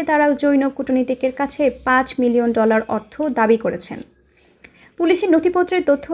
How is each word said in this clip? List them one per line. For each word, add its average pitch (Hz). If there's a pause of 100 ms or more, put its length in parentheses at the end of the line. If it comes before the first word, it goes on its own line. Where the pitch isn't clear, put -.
তারা 302
জৈন 277
কূটনীতিকের 262
কাছে 285 (200)
পাঁচ 262 (100)
মিলিয়ন 240
ডলার 220
অর্থ - (180)
দাবি 226
করেছেন। - (1000)
পুলিশের 349
নথিপত্রের 349
তথ্য 285